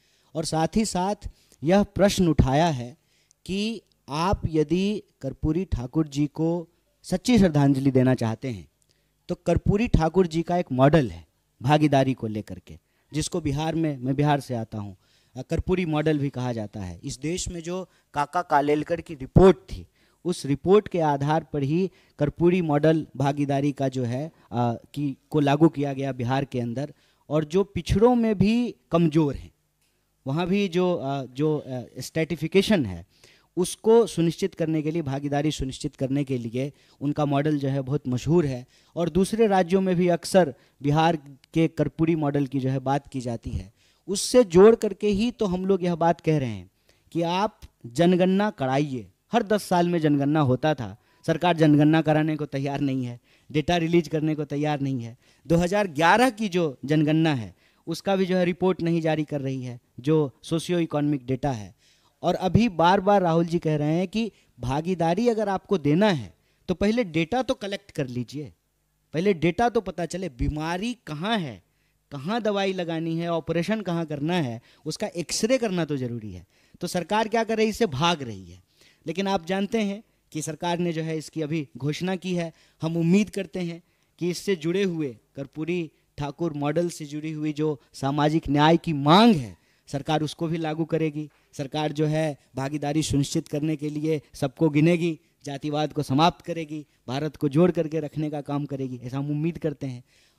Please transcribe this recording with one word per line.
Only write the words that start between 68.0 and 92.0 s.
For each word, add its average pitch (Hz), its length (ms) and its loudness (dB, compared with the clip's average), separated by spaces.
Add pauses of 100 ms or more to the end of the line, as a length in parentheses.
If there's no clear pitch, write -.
लीजिए, 123 460 -10 (600)
पहले 190 220 0
डेटा 175 340 0
तो 226 120 0
पता 180 260 -8
चले, 180 220 -8
बीमारी 156 680 -4 (100)
कहाँ 185 320 -4
है, 123 240 -8 (480)
कहाँ 180 320 -6
दवाई 196 300 0
लगानी 165 460 -4
है, 170 100 -4
ऑपरेशन 170 520 -2
कहाँ 170 260 -4
करना 151 280 -4
है, 123 260 -2 (260)
उसका 160 200 -6
एक्सरे 220 520 -2
करना 185 260 -2
तो 147 120 -4
ज़रूरी 117 360 -8
है। 87 140 -16 (340)
तो 180 60 -6
सरकार 208 420 -2
क्या 226 160 0
कर 220 120 -2
रही 220 100 2
है, 220 40 0
इससे 226 160 0
भाग 160 360 0
रही 101 220 -12
है। 87 180 -20 (440)
लेकिन 180 220 -4
आप 190 180 -2
जानते 196 340 -2
हैं 202 220 -6 (300)
कि 156 100 -8
सरकार 170 360 -4
ने 175 140 -2
जो 160 100 -4
है 160 160 -6
इसकी 156 240 -8
अभी 151 340 -4
घोषणा 151 400 -4
की 180 180 -6
है। 165 180 -4 (300)
हम 165 140 -4
उम्मीद 180 340 4
करते 190 300 -8
हैं 170 220 -8 (360)
कि 175 120 -2
इससे 190 260 -2
जुड़े 170 260 -2
हुए, 156 340 -4 (200)
कर्पूरी 156 540 -6 (280)
ठाकुर 147 340 -4
मॉडल 151 360 0
से 160 160 -10
जुड़ी 151 280 -8
हुई 151 200 -4
जो 151 280 -2 (120)
सामाजिक 147 560 0
न्याय 147 280 6
की 165 160 -2
मांग 170 420 6
है, 110 260 -6 (260)
सरकार 156 360 -4
उसको 160 260 -6
भी 165 80 -4
लागू 160 280 -4
करेगी। 151 460 -4 (220)
सरकार 151 400 -4
जो 151 140 0